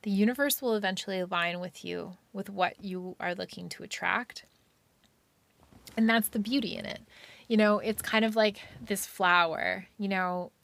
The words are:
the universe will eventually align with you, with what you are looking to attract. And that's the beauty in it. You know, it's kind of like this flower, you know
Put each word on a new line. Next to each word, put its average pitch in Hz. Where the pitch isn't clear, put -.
the 208
universe 254
will 233
eventually 190
align 175
with 180
you, 175
with 196
what 185
you 185
are 180
looking 180
to -
attract. 190
And 226
that's 226
the 233
beauty 220
in -
it. -
You 226
know, 208
it's 214
kind 220
of 220
like 214
this 208
flower, 175
you 202
know 180